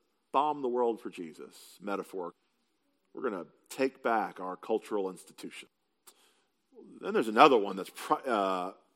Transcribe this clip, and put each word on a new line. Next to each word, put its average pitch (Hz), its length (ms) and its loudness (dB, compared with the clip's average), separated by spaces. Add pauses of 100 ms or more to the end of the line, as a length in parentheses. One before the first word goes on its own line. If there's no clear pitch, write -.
(320)
bomb 143 300 0
the 127 60 -2
world 120 320 0
for 104 100 -12
Jesus, - 720 -16
metaphor. 95 500 -6 (800)
We're - 160 -4
gonna 135 180 -6 (220)
take - 360 -4
back 107 340 0
our 92 180 -8
cultural 101 540 -2
institution. - 580 -18 (1300)
Then 196 120 -6
there's 151 160 2
another 123 300 8
one 101 180 -2
that's 92 180 -8
pro-, - 240 -2
uh, 98 540 0 (240)